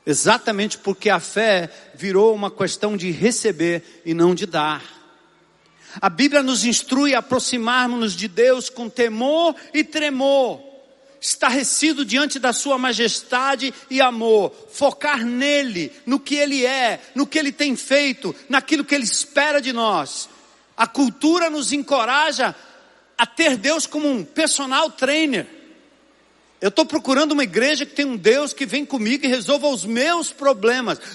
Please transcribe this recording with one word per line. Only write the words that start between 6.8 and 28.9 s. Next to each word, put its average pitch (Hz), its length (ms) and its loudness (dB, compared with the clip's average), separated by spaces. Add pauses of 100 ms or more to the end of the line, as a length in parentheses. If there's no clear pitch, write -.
a 240 40 2
aproximarmos-nos 240 1000 -2
de 190 120 -6
Deus 240 420 2
com 233 180 -10
temor 254 680 0 (200)
e 302 100 2
tremor, 277 760 0 (640)
estarrecido 277 800 0
diante 262 360 -2
da 247 160 0
sua 277 240 -2
majestade 254 960 -2 (160)
e 262 100 0
amor, 226 500 2 (220)
focar 285 500 0
nele, 247 680 -2 (140)
no 269 120 0
que 277 160 -6
ele 277 300 0
é, 254 340 0 (160)
no 269 120 -2
que - 120 -2
ele 285 140 0
tem 285 240 -2
feito, 269 580 0 (140)
naquilo 277 380 0
que - 80 -2
ele 277 100 0
espera 285 560 0
de 254 140 -4
nós. 208 560 -2 (440)
A 226 120 2
cultura 320 640 0
nos 285 240 -4
encoraja 269 800 0 (640)
a 233 80 2
ter 302 320 2
Deus 285 280 -2
como 302 220 -2
um 233 160 -2
personal 294 680 -2
trainer. 269 680 -2 (1000)
Eu 196 120 0
tô 311 120 4
procurando 294 480 0
uma 285 120 2
igreja 254 420 0
que - 80 -18
tem 285 100 -2
um 262 120 -4
Deus 240 360 2
que 269 140 -8
vem 254 180 -4
comigo 262 400 -2